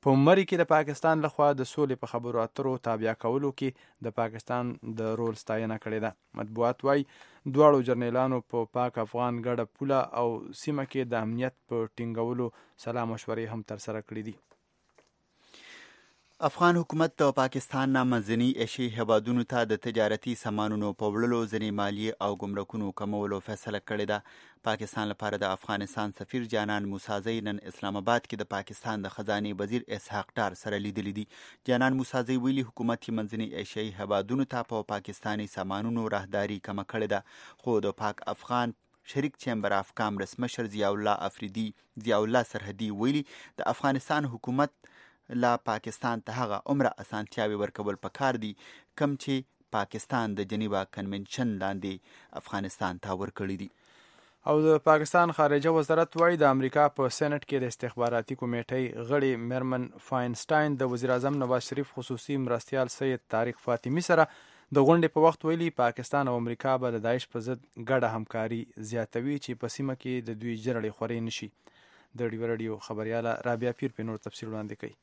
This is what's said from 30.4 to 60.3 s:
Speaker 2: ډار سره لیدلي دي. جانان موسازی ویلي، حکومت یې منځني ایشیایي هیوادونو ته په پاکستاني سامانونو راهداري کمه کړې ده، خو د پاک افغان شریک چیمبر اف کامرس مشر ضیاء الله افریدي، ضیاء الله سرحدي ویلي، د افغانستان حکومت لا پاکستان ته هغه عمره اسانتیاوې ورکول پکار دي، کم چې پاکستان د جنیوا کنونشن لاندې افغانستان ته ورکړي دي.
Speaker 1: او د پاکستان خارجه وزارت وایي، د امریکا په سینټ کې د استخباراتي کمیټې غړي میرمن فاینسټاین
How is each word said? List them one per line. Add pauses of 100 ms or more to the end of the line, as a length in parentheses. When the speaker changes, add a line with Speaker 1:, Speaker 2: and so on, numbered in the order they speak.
Speaker 2:
ډار
سره
لیدلي
دي. (440)
جانان
موسازی
ویلي،
حکومت
یې
منځني (140)
ایشیایي
هیوادونو
ته
په
پاکستاني
سامانونو
راهداري
کمه
کړې
ده، (440)
خو
د
پاک
افغان (360)
شریک
چیمبر
اف
کامرس
مشر
ضیاء
الله
افریدي، (380)
ضیاء
الله
سرحدي
ویلي، (300)
د
افغانستان
حکومت (640)
لا (160)
پاکستان
ته
هغه (140)
عمره (140)
اسانتیاوې
ورکول (100)
پکار
دي، (520)
کم
چې
پاکستان
د
جنیوا (160)
کنونشن
لاندې
افغانستان
ته
ورکړي
دي. (840)
Speaker 1:
او
د
پاکستان
خارجه
وزارت
وایي،
د
امریکا (120)
په
سینټ
کې
د
استخباراتي
کمیټې
غړي (180)
میرمن (220)
فاینسټاین